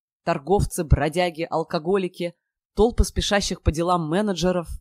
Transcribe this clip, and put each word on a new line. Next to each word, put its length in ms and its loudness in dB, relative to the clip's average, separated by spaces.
Торговцы, 640 -2
бродяги, 640 0
алкоголики, 840 -2
толпы 260 2
спешащих 580 0
по 120 0
делам 360 0
менеджеров. 600 0